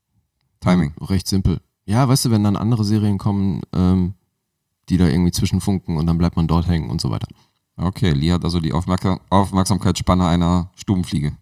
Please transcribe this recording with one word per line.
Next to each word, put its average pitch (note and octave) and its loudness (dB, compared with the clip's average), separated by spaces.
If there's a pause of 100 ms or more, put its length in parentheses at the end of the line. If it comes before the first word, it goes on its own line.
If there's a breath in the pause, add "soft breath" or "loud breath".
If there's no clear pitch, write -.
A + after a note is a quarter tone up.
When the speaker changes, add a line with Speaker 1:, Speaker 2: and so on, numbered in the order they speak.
(580)
Speaker 1:
Timing. F2 0
Speaker 2:
Recht F#2 -4
simpel. F#2+ 0 (260)
Ja, A#2 2
weißt C3 2
du, B2+ 0
wenn G#2+ 2
dann G2+ 2
andere A2 0
Serien G#2 0
kommen, G2 -2 (120)
ähm, F#2 2 (760)
die - 2
da F2+ 4
irgendwie E2+ 2
zwischenfunken F#2 -2
und D#2 -2
dann E2+ 0
bleibt E2+ 0
man E2 0
dort E2 0
hängen D#2+ -2
und - -4
so C2 -4
weiter. G#1+ -6 (480 soft breath)
Speaker 1:
Okay, F2+ -2
Lee D2+ 2
hat E2+ -2
also E2+ -2
die D2+ -4
Aufmerksam-, F2+ -2 (100)
Aufmerksamkeitsspanne F#2 2
einer F2 2
Stubenfliege. D#2 -4